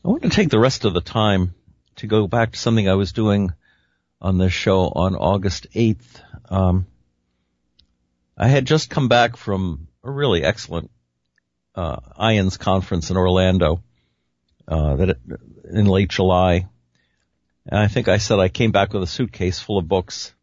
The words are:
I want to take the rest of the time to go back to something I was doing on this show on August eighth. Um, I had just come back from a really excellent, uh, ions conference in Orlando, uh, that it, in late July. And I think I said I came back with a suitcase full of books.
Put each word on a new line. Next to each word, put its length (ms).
I 40
want 140
to 80
take 180
the 100
rest 260
of 100
the 60
time 540
to 100
go 200
back 260
to 60
something 300
I 60
was 180
doing 400
on 180
this 140
show 340
on 280
August 600
eighth. 460
Um, 380
I 120
had 180
just 240
come 180
back 280
from 500
a 80
really 320
excellent, 480
uh, 240
ions 400
conference 540
in 60
Orlando, 680
uh, 300
that 140
it, 80
in 160
late 220
July. 600
And 120
I 80
think 220
I 100
said 220
I 80
came 240
back 200
with 100
a 60
suitcase 520
full 180
of 80
books. 460